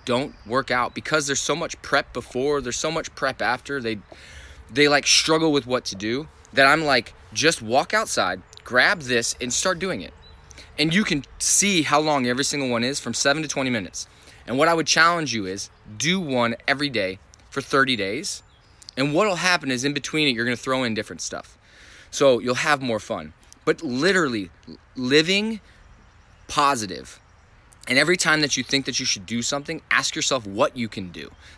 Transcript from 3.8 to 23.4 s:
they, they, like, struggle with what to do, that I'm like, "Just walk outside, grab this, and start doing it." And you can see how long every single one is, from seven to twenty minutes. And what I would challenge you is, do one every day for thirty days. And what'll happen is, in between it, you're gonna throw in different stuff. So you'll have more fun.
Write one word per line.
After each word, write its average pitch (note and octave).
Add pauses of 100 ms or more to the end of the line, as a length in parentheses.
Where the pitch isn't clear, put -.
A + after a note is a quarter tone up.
they, A2+ (720)
they, C#3+
like, C#3+
struggle D#3+
with C3+
what B2
to -
do, A#2 (260)
that C3+
I'm D#3
like, C3 (200)
"Just C#3
walk A#2+
outside, G2 (220)
grab D3+
this, B2
and B2
start F#3
doing F3
it." - (640)
And D#3+
you G#3
can D3 (120)
see F#3+
how C#3+
long D3
every B2
single C#3
one A#2
is, C#3
from A#2+
seven C#3+
to D3
twenty C3
minutes. G#2+ (400)
And B2
what D#3+
I E3+
would D#3+
challenge E3
you G#2
is, F#2+ (280)
do F3+
one B2 (100)
every C#3+
day F#2+ (300)
for C#3
thirty C3
days. G#2 (540)
And C#3+
what'll F#3+
happen E3
is, B2
in C#3+
between D3
it, B2
you're A#2
gonna B2
throw C3
in A2+
different G2
stuff. - (520)
So C3
you'll B2
have C#3+
more A#2
fun. D#2+ (320)